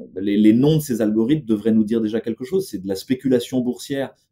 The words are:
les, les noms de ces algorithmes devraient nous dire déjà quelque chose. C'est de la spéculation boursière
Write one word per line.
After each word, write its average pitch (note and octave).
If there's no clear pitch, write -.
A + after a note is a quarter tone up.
les, G2+
les G#2+
noms D3
de D3+
ces A#2+
algorithmes A2+
devraient A2
nous A2
dire A2
déjà A2
quelque A#2
chose. F#3
C'est G#2
de F#2
la F#2+
spéculation B2+
boursière B2